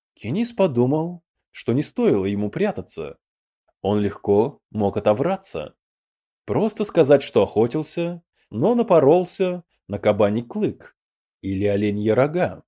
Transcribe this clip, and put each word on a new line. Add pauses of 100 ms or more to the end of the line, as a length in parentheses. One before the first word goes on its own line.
(140)
Кинис
подумал, (260)
что
не
стоило
ему
прятаться. (640)
Он
легко (100)
мог
отовраться. (680)
Просто
сказать,
что
охотился, (280)
но
напоролся (240)
на
кабаний
клык (440)
или
оленьи
рога.